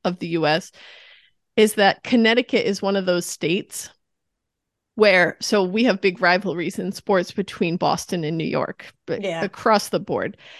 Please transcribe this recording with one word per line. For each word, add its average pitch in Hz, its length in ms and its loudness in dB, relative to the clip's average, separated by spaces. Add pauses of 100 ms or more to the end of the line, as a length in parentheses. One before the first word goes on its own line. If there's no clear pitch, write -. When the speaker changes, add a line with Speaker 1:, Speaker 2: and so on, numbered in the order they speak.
Speaker 1:
of 180 160 -4
the 180 100 -8
U 160 160 -2
S, 156 280 -2 (840)
is 214 200 4
that 196 280 2
Connecticut 233 600 2
is 196 160 -2
one 196 160 0
of 190 80 -2
those 180 200 0
states - 640 -6 (1040)
where, 185 440 4
so 208 240 0
we 196 220 0
have 196 160 2
big 185 180 0
rivalries 180 580 0
in 190 140 -4
sports 190 400 -2
between 185 460 -4
Boston 175 480 -2
and 160 120 -4
New 165 60 -4
York, - 500 -6 (120)
but 160 160 -6
Speaker 2:
Yeah. 175 200 -6
Speaker 1:
across 208 460 0
the 165 140 -4
board. 113 340 -6 (240)